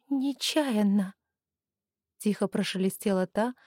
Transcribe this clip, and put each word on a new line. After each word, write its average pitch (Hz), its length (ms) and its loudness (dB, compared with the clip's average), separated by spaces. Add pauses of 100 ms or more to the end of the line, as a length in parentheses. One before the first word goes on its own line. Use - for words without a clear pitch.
нечаянно», — 254 1040 0 (1040)
тихо 202 300 0
прошелестела 190 800 0
та, 240 260 -2 (140)